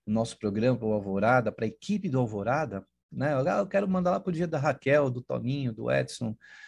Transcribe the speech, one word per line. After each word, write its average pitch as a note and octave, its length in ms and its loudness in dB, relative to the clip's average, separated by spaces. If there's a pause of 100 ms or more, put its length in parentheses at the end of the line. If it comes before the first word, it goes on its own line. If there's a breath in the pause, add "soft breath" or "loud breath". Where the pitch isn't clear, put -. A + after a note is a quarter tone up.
o G#2+ 40 -6
nosso A2+ 280 0
programa, A2 400 2
para A2+ 100 -2
o G#2+ 40 2
Alvorada, G#2+ 600 2
para - 140 -4
a - 20 -4
equipe G3 400 -4
do C3 100 0
Alvorada, A2 680 -2 (260)
né? D3 220 -2
"Ah, D3 240 0
eu G3+ 80 0
quero G3+ 200 0
mandar F#3 260 2
lá G3 80 0
pro F#3 120 -2
dia E3 160 -2
da D#3+ 100 -2
Raquel, C#3 520 2
do B2 120 -6
Toninho, B2+ 500 -2
do A#2 180 -4
Edson, C3 440 -2 (340 loud breath)